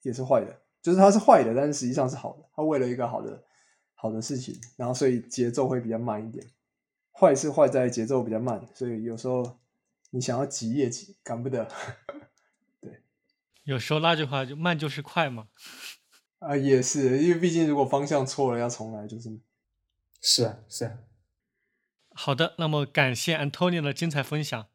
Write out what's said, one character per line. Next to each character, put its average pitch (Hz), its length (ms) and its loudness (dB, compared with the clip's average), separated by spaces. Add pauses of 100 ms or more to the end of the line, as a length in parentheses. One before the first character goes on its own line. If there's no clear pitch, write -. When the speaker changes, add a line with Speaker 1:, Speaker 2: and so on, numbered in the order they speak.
Speaker 1:
也 123 100 -4
是 127 100 -6
坏 127 160 4
的。 - 220 -10 (200)
就 170 120 2
是 190 40 4
它 196 140 10
是 214 80 6
坏 - 240 8
的， 113 100 0
但 139 140 2
是 147 60 -2
实 131 120 -6
际 123 80 -2
上 135 160 0
是 127 60 -8
好 - 220 -10
的。 - 80 -20 (100)
它 156 80 -4
为 156 160 2
了 131 80 0
一 123 80 -2
个 123 100 -2
好 110 160 -4
的， 107 220 -12 (520)
好 110 160 -6
的 110 100 -6
事 139 160 -6
情， 127 180 -10 (220)
然 120 100 -6
后 123 60 -2
所 139 140 2
以 123 120 2
节 120 320 -2
奏 131 160 0
会 127 140 -2
比 113 80 -8
较 113 80 -4
慢 113 280 -6
一 113 60 -12
点。 - 140 -14 (680)
坏 160 240 6
是 147 160 -2
坏 143 160 6
在 127 220 2
节 113 160 -4
奏 127 180 0
比 113 80 -6
较 110 80 -2
慢， 117 340 -4
所 127 140 -8
以 113 160 -6
有 117 120 -8
时 113 120 -8
候 123 320 -4 (520)
你 127 80 -4
想 123 180 -2
要 139 80 -2
急 117 280 -6
也 147 160 2
急， - 340 -12
赶 120 180 -8
不 131 80 -6
得。 120 180 -4 (600)
<laughs> - 520 -20
对。 - 200 -20 (600)
Speaker 2:
有 135 160 -2
时 117 140 -2
候 156 60 2
那 165 160 4
句 156 80 -2
话 135 200 -4
就 131 120 -10
慢 165 220 0
就 151 120 -4
是 139 120 -10
快 156 280 -2
嘛。 110 180 -12 (920)
Speaker 1:
啊， 143 180 -2
也 135 240 6
是， 131 380 2
因 165 120 4
为 170 80 4
毕 175 100 4
竟 165 180 2
如 147 80 2
果 139 100 4
方 139 200 0
向 143 200 0
错 131 280 0
了， 117 60 -2
要 120 80 0
重 113 240 -8
来 107 160 -12
就 107 120 -12
是。 113 200 -14 (840)
Speaker 3:
是 - 220 2
啊， 107 240 -4
是 - 180 -8
啊。 - 140 -10 (1160)
Speaker 2:
好 143 200 -2
的， 160 220 0
那 165 100 -2
么 147 180 0
感 131 300 2
谢 160 220 -2
Antonio 170 440 0
的 143 120 -2
精 170 160 -2
彩 143 120 -2
分 151 220 -4
享。 120 300 -8